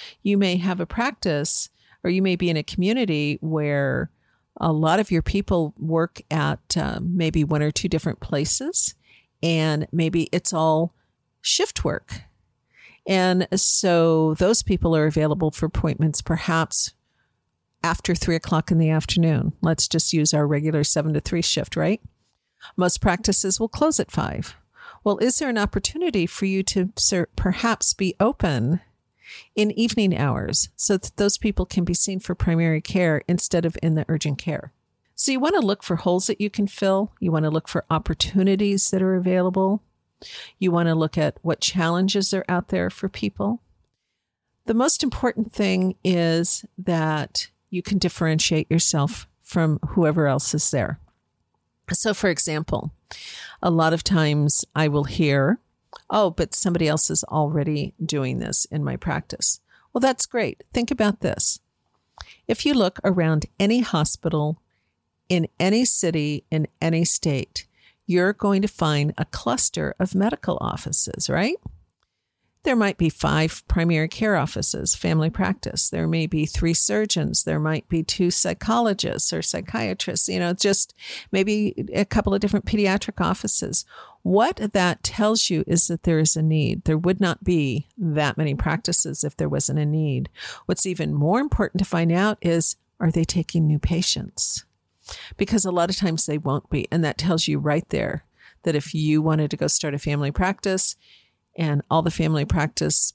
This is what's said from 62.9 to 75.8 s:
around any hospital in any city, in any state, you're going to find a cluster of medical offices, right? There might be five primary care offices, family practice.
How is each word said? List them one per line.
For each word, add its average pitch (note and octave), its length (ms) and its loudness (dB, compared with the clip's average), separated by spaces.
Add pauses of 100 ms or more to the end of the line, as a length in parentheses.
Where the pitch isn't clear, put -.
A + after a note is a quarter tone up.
around D#3+ 400 2 (120)
any A3 220 4
hospital D#3 840 -2 (680)
in F3 180 2 (120)
any G#3+ 260 2
city, D3+ 680 0
in D#3 160 0 (140)
any E3 240 2
state, - 640 -2 (380)
you're F3+ 280 2
going G3+ 280 0
to G#3 60 0
find D3+ 500 0
a - 80 -4
cluster - 720 -2
of F#3 180 -2
medical G3+ 440 -2
offices, - 680 -4
right? G3 280 0 (1080)
There C4 120 2
might G#3 220 2
be E3 120 2
five D#3 600 0
primary E3 400 2
care G#3+ 260 0
offices, - 580 -2
family D#3+ 360 0
practice. - 600 -2